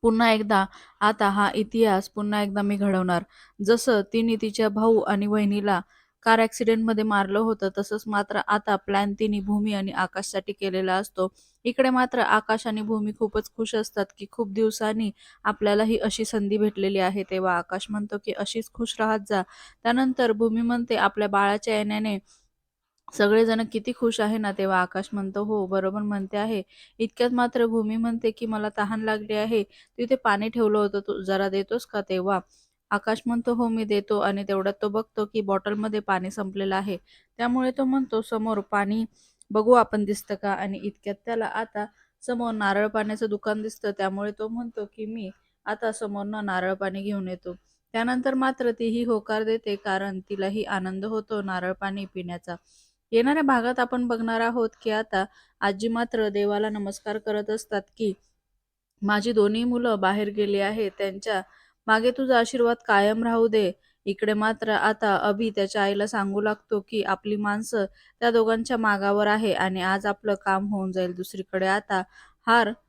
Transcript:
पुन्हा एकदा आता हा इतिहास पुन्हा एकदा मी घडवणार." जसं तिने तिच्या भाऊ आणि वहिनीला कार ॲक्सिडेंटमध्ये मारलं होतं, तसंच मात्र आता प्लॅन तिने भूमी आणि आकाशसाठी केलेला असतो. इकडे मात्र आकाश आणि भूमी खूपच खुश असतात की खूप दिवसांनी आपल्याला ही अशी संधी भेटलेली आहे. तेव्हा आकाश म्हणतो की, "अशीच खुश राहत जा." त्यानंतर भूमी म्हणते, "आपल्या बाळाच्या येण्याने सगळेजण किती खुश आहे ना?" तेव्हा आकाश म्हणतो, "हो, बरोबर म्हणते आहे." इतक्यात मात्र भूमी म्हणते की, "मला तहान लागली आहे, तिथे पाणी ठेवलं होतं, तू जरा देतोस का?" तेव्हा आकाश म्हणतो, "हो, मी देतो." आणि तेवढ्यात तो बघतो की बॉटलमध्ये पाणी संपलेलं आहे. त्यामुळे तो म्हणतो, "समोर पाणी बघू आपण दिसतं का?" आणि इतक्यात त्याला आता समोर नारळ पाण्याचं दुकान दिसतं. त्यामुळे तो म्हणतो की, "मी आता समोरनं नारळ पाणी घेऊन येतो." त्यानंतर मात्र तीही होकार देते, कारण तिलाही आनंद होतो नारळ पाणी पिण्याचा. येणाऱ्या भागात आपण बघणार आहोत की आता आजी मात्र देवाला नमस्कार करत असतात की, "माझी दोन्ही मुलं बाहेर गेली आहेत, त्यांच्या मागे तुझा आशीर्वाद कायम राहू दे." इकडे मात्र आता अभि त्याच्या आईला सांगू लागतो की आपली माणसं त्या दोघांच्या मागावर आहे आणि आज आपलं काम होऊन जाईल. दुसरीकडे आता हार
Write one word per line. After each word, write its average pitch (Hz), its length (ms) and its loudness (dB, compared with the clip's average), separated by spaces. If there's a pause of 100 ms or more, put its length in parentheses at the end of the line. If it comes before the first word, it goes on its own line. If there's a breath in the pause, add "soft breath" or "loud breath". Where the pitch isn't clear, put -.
पुन्हा 226 280 4
एकदा 214 340 2 (360 loud breath)
आता 214 300 2
हा 202 240 4
इतिहास 208 560 2
पुन्हा 208 320 -2
एकदा 202 200 -2
मी 202 140 0
घडवणार." 185 460 2 (360 soft breath)
जसं 220 420 4 (120)
तिने 226 280 2
तिच्या 220 300 0
भाऊ 220 360 4
आणि 202 200 0
वहिनीला 202 520 2 (460 soft breath)
कार 226 160 6
ॲक्सिडेंटमध्ये 226 640 2
मारलं 202 360 2
होतं, 220 360 0
तसंच 208 300 -4
मात्र 208 400 -2
आता 208 300 0
प्लॅन 202 420 0
तिने 208 220 0
भूमी 208 320 0
आणि 196 240 -4
आकाशसाठी 190 560 -4
केलेला 185 420 -2
असतो. 190 320 -2 (380 soft breath)
इकडे 254 260 2
मात्र 254 300 2
आकाश 214 460 2
आणि 214 160 -4
भूमी 214 360 -2
खूपच 214 380 -2
खुश 226 180 -4
असतात 214 300 -2 (120)
की 202 140 -14
खूप 220 220 -4
दिवसांनी 214 580 0 (340 loud breath)
आपल्याला 208 400 2
ही 226 160 2
अशी 214 240 -2
संधी 208 320 0
भेटलेली 196 440 2
आहे. 190 300 0
तेव्हा 185 260 0
आकाश 185 320 -6
म्हणतो 208 360 -6
की, 214 80 -4
"अशीच 220 400 -6
खुश - 260 -6
राहत 220 200 2 (100)
जा." 196 120 0 (420 loud breath)
त्यानंतर 254 500 2
भूमी 220 300 2
म्हणते, 240 340 0
"आपल्या 208 320 0
बाळाच्या 202 480 2
येण्याने 208 400 -2 (960 soft breath)
सगळेजण 220 480 4 (100)
किती 214 220 -4
खुश 226 280 0
आहे 214 160 2
ना?" 214 160 -2
तेव्हा 190 280 2
आकाश 190 320 -4
म्हणतो, 196 320 -4
"हो, 208 220 0
बरोबर 190 360 0
म्हणते 202 340 -4
आहे." 214 240 -2 (380 loud breath)
इतक्यात 240 340 0
मात्र 240 340 2
भूमी 220 300 0
म्हणते 233 340 0
की, 220 160 -8
"मला 214 300 -2
तहान 220 260 -2
लागली 214 320 -2
आहे, 214 280 2 (340 soft breath)
तिथे 240 220 0
पाणी 208 300 2
ठेवलं 214 300 2
होतं, 202 220 0
तू 202 220 -6
जरा 190 260 2
देतोस 196 380 -2
का?" 208 220 -4
तेव्हा 185 300 0 (520 soft breath)
आकाश 220 340 -2
म्हणतो, 233 280 0
"हो, 233 160 0
मी 226 160 -2
देतो." 208 360 0
आणि 202 220 0
तेवढ्यात 196 380 0
तो 214 80 0
बघतो 214 360 -4
की 214 180 -4
बॉटलमध्ये 208 580 -2
पाणी 185 300 -2
संपलेलं 196 440 -4
आहे. 196 220 -4 (420 soft breath)
त्यामुळे 254 320 0
तो 262 140 -2
म्हणतो, 262 380 0
"समोर 220 360 -2 (120)
पाणी 208 320 0 (480 soft breath)
बघू 220 240 4
आपण 220 300 4
दिसतं 202 300 -4
का?" 202 180 -2
आणि 196 300 -6
इतक्यात 202 320 -8 (100)
त्याला 226 200 -2 (100)
आता 214 300 -6 (380 soft breath)
समोर 233 300 -4
नारळ 208 360 0
पाण्याचं 214 400 -2
दुकान 214 320 -2
दिसतं. 214 360 -6
त्यामुळे 196 420 -2
तो 214 100 -6
म्हणतो 226 380 -8
की, 214 200 -12
"मी 214 220 -10 (360)
आता 220 280 -4
समोरनं 208 520 -6
नारळ 185 300 -2
पाणी 196 280 -6
घेऊन 196 240 -4
येतो." 180 260 -10 (400)
त्यानंतर 254 420 0
मात्र 262 360 0
तीही 233 340 -2
होकार 220 380 -2
देते, 220 340 -2
कारण 196 420 -4 (100)
तिलाही 196 420 -4
आनंद 190 360 -4
होतो 220 360 -4
नारळ 185 280 -4 (100)
पाणी 196 320 -6
पिण्याचा. 175 420 -10 (560 soft breath)
येणाऱ्या 262 320 4
भागात 247 360 2
आपण 247 280 0
बघणार 226 340 -2
आहोत 233 280 0 (120)
की 220 100 -2
आता 214 320 0 (380 soft breath)
आजी 202 280 0
मात्र 226 400 0
देवाला 208 400 0
नमस्कार 208 500 -6
करत 214 300 -4
असतात 214 320 -4 (160)
की, 196 160 0 (880)
"माझी 208 320 0
दोन्ही 214 320 4
मुलं 240 340 0
बाहेर 202 320 0
गेली 202 300 0
आहेत, 208 360 -2
त्यांच्या 196 440 -4 (460 soft breath)
मागे 220 240 4
तुझा 254 280 2
आशीर्वाद 233 380 2 (100)
कायम 214 360 4
राहू 233 260 2
दे." 208 220 2 (340)
इकडे 208 300 -2
मात्र 220 360 -2
आता 208 480 2
अभि 208 360 0
त्याच्या 202 280 0
आईला 202 240 0
सांगू 202 340 -2
लागतो 214 460 -2
की 214 180 -4
आपली 208 320 -2
माणसं 208 480 -2 (360 soft breath)
त्या 240 100 2
दोघांच्या 226 480 2
मागावर 202 500 2
आहे 214 260 2
आणि 190 280 -2
आज 190 240 0
आपलं 202 360 -2
काम 196 260 0
होऊन 190 220 -2
जाईल. 180 240 -2
दुसरीकडे 185 540 -4
आता 196 320 0 (460 loud breath)
हार 226 240 4 (180)